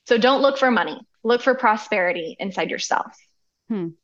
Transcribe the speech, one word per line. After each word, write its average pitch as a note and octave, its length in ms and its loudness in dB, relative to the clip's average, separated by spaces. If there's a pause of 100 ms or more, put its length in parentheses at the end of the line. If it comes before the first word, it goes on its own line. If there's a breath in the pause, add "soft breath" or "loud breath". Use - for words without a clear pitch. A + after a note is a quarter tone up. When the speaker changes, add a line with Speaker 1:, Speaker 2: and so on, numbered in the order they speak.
Speaker 1:
So A#3+ 100 4
don't B3 240 4
look C#4 160 2
for C4 120 2
money. F3 300 -2 (240)
Look A#3+ 180 2
for B3+ 140 2
prosperity F#3 840 0
inside F#3 300 -6
yourself. - 460 -4 (540)
Speaker 2:
Hmm. F#3 200 -4 (140)